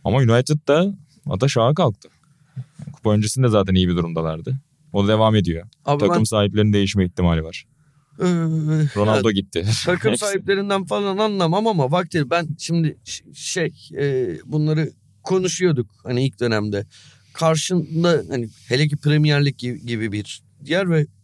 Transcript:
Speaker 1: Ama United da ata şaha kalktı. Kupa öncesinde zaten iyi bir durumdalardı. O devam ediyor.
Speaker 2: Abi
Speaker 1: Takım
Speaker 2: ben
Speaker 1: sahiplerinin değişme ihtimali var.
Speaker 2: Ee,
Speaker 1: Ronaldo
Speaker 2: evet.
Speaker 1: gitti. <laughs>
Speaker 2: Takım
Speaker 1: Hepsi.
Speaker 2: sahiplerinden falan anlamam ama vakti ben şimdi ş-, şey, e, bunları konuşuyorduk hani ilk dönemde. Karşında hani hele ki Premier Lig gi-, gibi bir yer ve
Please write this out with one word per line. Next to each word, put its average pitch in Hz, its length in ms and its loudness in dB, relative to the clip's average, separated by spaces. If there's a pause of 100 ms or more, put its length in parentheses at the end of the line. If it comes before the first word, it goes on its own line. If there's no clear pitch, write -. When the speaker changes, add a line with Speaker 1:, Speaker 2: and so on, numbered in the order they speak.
Speaker 1:
Ama 101 140 2
United 127 500 2
da 180 260 4 (360)
ata 117 180 0
şaha 123 260 2
kalktı. 151 360 0 (840)
Kupa - 200 -2
öncesinde 107 340 0
zaten 101 280 2
iyi 92 120 4
bir 87 80 0
durumdalardı. 82 600 -4 (380)
O 101 140 0
devam 110 280 4
ediyor. 85 320 0 (180)
Speaker 2:
Abi 143 140 0
Speaker 1:
Takım 98 200 2
Speaker 2:
ben 107 40 2
Speaker 1:
sahiplerinin 104 500 2
değişme 98 320 2
ihtimali 85 380 0
var. 82 220 -14 (540)
Speaker 2:
Ee, - 40 -2 (720)
Speaker 1:
Ronaldo 107 340 2
Speaker 2:
evet. 101 60 0
Speaker 1:
gitti. 95 300 -4 (100)
<laughs> - 100 -6
Speaker 2:
Takım 180 260 0
Speaker 1:
Hepsi. 226 140 -2
Speaker 2:
sahiplerinden 196 600 -2
falan 202 320 -2
anlamam 202 500 0
ama 147 240 0
vakti 170 380 -2
ben 170 180 0 (120)
şimdi 165 460 -2
ş-, - 180 -14 (100)
şey, - 400 -4 (240)
e, 131 300 0 (180)
bunları 156 460 0 (320)
konuşuyorduk 180 680 0 (120)
hani 123 220 -2
ilk - 140 -4
dönemde. 107 460 -2 (480)
Karşında 160 960 0
hani 117 200 -4 (180)
hele 139 200 0
ki 143 100 -2
Premier 147 480 2
Lig 139 100 -2
gi-, 123 300 -8
gibi 113 260 -4
bir 104 300 -8 (240)
yer 180 240 -2
ve 156 180 2 (160)